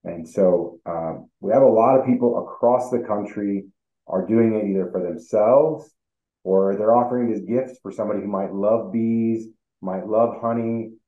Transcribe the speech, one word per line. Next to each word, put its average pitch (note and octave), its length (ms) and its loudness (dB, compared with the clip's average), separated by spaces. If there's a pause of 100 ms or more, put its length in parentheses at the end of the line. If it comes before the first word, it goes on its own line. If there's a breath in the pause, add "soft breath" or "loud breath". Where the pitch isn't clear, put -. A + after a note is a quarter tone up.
And E2 240 -12
so, F2+ 580 0
uh, E2 300 -6 (240)
we G2 120 -4
have C3+ 120 6
a C3 40 8
lot B2+ 320 6
of B2+ 60 0
people A#2+ 400 0
across - 460 0
the A#2+ 80 0
country G#2 640 -4 (400)
are F#2 200 -2
doing A2+ 280 2
it G#2+ 120 -2
either F#2+ 260 -2
for F#2 100 -4
themselves A#2 880 0 (540)
or F#2+ 320 2
they're A2 180 4
offering B2 340 0
it A2 40 -2
as G2+ 80 -6
gifts A#2 400 -4
for G2 100 -12
somebody G2+ 300 -4
who G2+ 60 -8
might F#2+ 260 -4
love G#2+ 400 0
bees, A2+ 540 0 (340)
might F#2+ 260 -8
love A2+ 320 0
honey A#2 520 -4 (160)